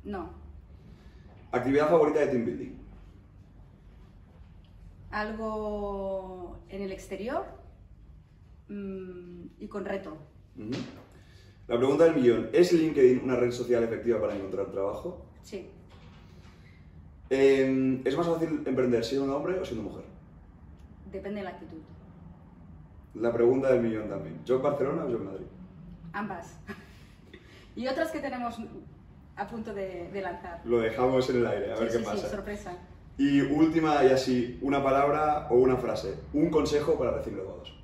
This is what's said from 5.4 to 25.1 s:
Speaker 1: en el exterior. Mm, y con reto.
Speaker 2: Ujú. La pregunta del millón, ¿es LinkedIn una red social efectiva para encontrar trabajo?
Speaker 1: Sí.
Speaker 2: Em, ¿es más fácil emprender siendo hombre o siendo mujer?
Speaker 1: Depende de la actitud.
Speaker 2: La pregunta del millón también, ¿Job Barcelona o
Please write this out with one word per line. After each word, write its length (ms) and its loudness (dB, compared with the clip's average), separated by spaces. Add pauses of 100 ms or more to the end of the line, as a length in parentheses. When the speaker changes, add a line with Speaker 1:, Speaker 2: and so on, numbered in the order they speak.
Speaker 1:
en 120 -10
el 100 -6
exterior. 540 -8 (1300)
Mm, 680 -12 (140)
y 80 -14
con 180 -8
reto. 320 -8 (400)
Speaker 2:
Ujú. 140 -10 (960)
La 100 0
pregunta 280 6
del 100 6
millón, 380 4
¿es 200 6
LinkedIn 500 6
una 120 0
red 160 2
social 320 0
efectiva 360 0
para 160 -2
encontrar 360 -6
trabajo? 540 -6 (180)
Speaker 1:
Sí. 260 -12 (1600)
Speaker 2:
Em, 760 4
¿es 120 0
más 100 0
fácil 380 0
emprender 380 2
siendo 320 -2
hombre 240 -2
o 60 -6
siendo 240 -8
mujer? 140 -12 (1080)
Speaker 1:
Depende 300 -8
de 40 -6
la 60 -8
actitud. 260 -16 (1400)
Speaker 2:
La 160 2
pregunta 400 4
del 120 6
millón 260 -2
también, 380 -8
¿Job 140 2
Barcelona 440 0
o 60 -4